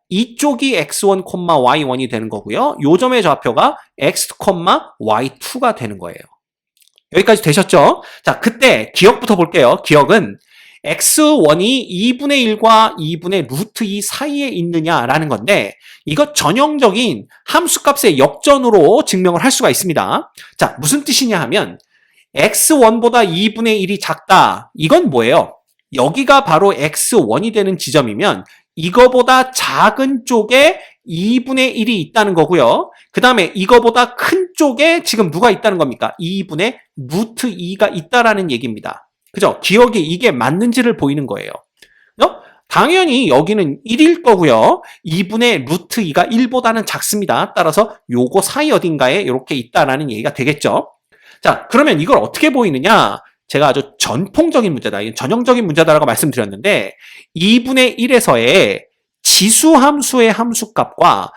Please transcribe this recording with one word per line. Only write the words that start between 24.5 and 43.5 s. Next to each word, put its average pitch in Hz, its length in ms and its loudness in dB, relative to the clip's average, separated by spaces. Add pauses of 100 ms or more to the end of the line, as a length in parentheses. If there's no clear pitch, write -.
이건 247 360 2
뭐예요? 123 460 2 (360)
여기가 254 520 2
바로 185 280 2
엑스원이 156 800 -2
되는 190 240 -2
지점이면 127 680 -2 (320)
이거보다 247 760 4
작은 226 720 -2
쪽에 254 560 2 (240)
이분의 247 720 -2
일이 214 240 -2
있다는 202 340 -2
거고요. 160 560 2 (200)
그 - 100 -4
다음에 240 340 2
이거보다 240 600 2
큰 359 420 -2
쪽에 302 460 0
지금 214 280 -2
누가 190 200 2
있다는 196 260 -2
겁니까? 131 420 -4
이분의 190 600 -6 (180)
루트 180 520 -6
이가 190 400 -4
있다라는 202 640 -2
얘기입니다. 117 600 -8 (220)
그죠? 165 280 0
기억이 226 400 2
이게 170 300 -2
맞는지를 214 640 0
보이는 143 300 -2
거예요. 101 240 -10 (720)
어? 349 140 0 (320)
당연히 269 600 0
여기는 151 560 0